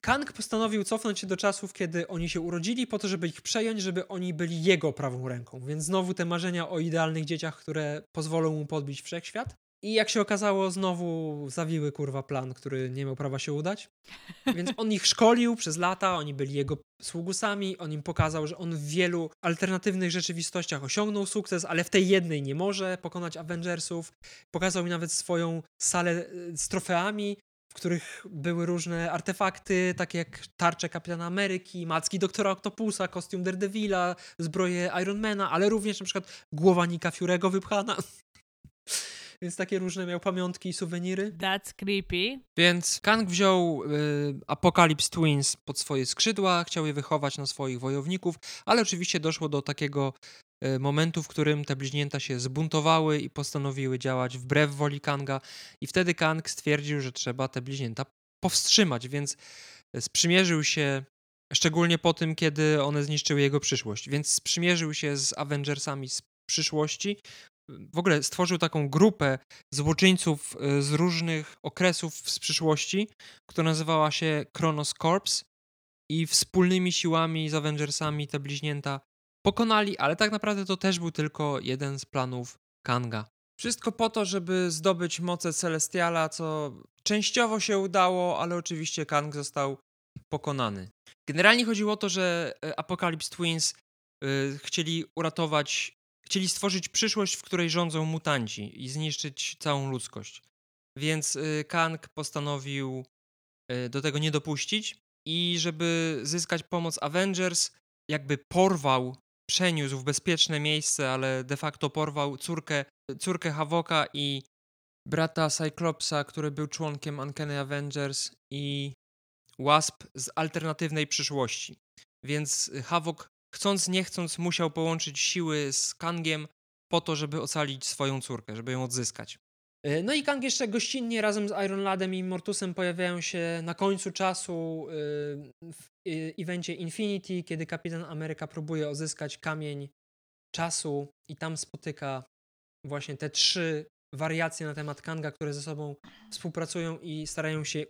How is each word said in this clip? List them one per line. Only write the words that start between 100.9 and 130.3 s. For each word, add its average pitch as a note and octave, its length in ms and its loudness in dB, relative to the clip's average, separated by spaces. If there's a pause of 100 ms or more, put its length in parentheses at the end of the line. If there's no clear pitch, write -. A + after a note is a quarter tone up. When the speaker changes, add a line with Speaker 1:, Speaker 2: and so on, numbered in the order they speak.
Speaker 1:
Więc, D#3 380 -2
y, D3+ 320 -2
Kang E3 400 0 (100)
postanowił, C#3 840 -4 (680)
y, B2 160 -2
do C#3 140 -2
tego D3 160 0
nie D#3 120 2
dopuścić D3+ 640 -2 (300)
i F3 320 0
żeby E3 640 0
zyskać D#3 400 -2
pomoc E3+ 400 -2
Avengers, F3+ 680 2 (400)
jakby C#3+ 280 0
porwał, C#3 800 4 (340)
przeniósł D3+ 480 2
w B2+ 60 -8
bezpieczne D#3 560 2
miejsce, D3+ 500 2
ale C3 340 0
de C3+ 120 -2
facto D3 340 -2
porwał D3 460 -2
córkę, D#3 480 -2 (360)
córkę F3 320 -2
Havoka D#3 600 2
i C#3+ 280 -2 (640)
brata D#3+ 440 2
Cyclopsa, D#3 760 -2
który D3+ 260 -6
był D3 160 -6
członkiem D3 520 -6
Uncanny C#3+ 420 -6
Avengers C#3+ 720 -4 (200)
i C#3+ 400 -4 (640)
Wasp D3 460 4 (100)
z C3 220 -8
alternatywnej D#3 720 -2
przyszłości. - 720 -2 (460)
Więc D3 460 -2 (140)
Havok, E3 440 -2 (260)
chcąc G3 340 0
nie F#3 160 2
chcąc, F3 340 -6
musiał E3+ 320 0
połączyć D#3+ 480 -2
siły D3+ 540 0
z - 220 -2
Kangiem D#3+ 540 -2 (420)
po E3+ 100 4
to, E3 160 -2
żeby D3 260 -4
ocalić C#3 440 -2
swoją C3+ 340 -2
córkę, A2 360 -8
żeby A#2 160 -6
ją B2+ 120 -2
odzyskać. A#2+ 540 -6 (460)
E, D3 180 0
no A#3 120 0
i D4 80 0
Kang C#4+ 200 0